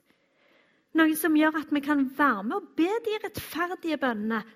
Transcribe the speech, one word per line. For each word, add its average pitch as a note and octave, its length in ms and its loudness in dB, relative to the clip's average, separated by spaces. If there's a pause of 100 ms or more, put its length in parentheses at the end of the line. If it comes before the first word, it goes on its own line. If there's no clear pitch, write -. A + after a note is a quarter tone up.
(960)
Noe D#4+ 240 4
som E4 160 2
gjør D#4 240 4
at C#4+ 160 -6
vi C#4+ 80 0
kan C#4+ 220 2 (140)
være B3 280 2
med D4+ 100 -4
og G4 220 -8
be E4 120 2 (160)
de G#4+ 160 -2
rettferdige F4 800 -6
bønnene A3 400 -2 (140)